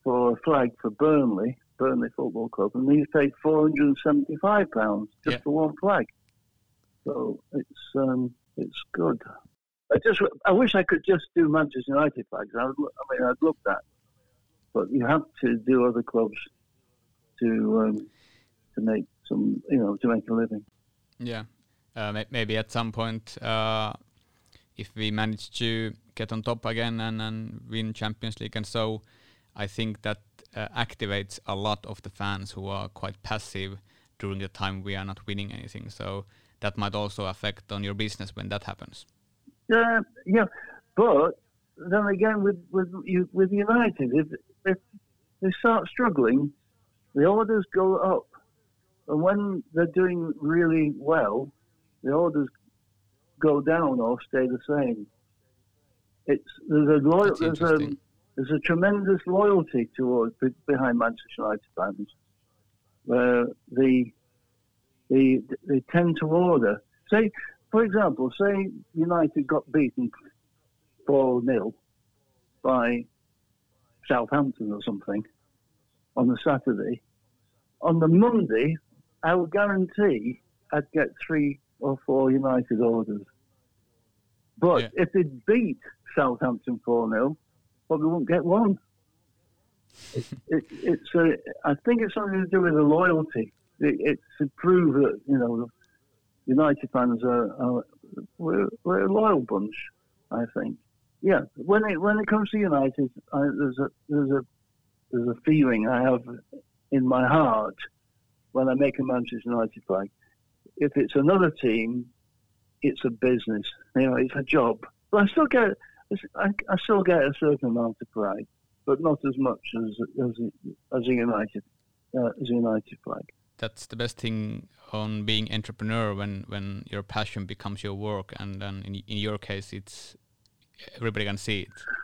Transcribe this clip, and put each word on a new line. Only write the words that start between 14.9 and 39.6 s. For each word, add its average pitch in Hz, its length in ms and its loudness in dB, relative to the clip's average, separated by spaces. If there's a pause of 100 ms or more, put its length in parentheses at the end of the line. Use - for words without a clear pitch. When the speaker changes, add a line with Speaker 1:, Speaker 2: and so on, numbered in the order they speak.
Speaker 1:
you 127 140 0
have 151 180 2 (180)
to 120 140 2 (100)
do 127 220 4
other 117 160 0
clubs 110 320 -2 (1040)
to, 110 460 0
um, - 220 -4 (680)
to 214 60 -6
make 220 240 0 (220)
some, - 420 -2
you 143 80 2
know, 104 180 0
to 123 140 -2
make 110 200 -2
a 113 40 -2
living. 110 300 -2 (540)
Speaker 2:
Yeah, 117 260 -8 (520)
uh, 104 160 -6
may-, 107 180 -6
maybe 110 280 -2
at 110 140 -6
some 117 200 -4
point, 113 500 -8
uh, 110 520 -2 (840)
if 110 180 -14
we 107 140 -2
manage 107 480 -4
to 113 360 -4 (200)
get 110 180 -8
on 110 120 -6
top 120 220 -6
again 117 340 -4
and, 110 220 -6
and 110 460 -10
win 110 260 -6
Champions 107 460 -8
League 110 160 -10
and 107 120 -8
so, 110 340 -4 (540)
I 104 100 -8
think 110 380 -6
that, 107 160 -6 (360)
uh, 107 120 -10 (100)
activates 101 680 -6
a 101 80 -4
lot 104 320 -4
of 107 160 -14
the 101 60 -16
fans 101 420 -8
who 98 160 -12
are 98 220 -10
quite - 340 -14
passive 98 560 -10 (400)
during 98 200 -6
the 98 100 -8
time 95 340 -6
we 98 120 -8
are 95 100 -8
not 98 200 -14
winning 101 260 -8
anything. - 380 -16
So 98 360 -12 (340)
that 101 180 -6
might 101 160 -4
also 104 320 -6
affect 98 460 -8
on 101 120 -6
your 101 120 -4
business 104 400 -8
when 98 140 -10
that 101 160 -8
happens. - 400 -14 (640)